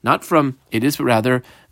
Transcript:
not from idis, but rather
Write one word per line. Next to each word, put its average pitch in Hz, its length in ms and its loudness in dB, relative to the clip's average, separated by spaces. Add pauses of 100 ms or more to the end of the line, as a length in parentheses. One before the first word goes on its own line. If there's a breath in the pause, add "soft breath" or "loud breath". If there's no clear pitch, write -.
not - 240 -2
from 143 320 0 (120)
idis, 127 280 0
but 147 60 -4
rather 123 380 2 (300 soft breath)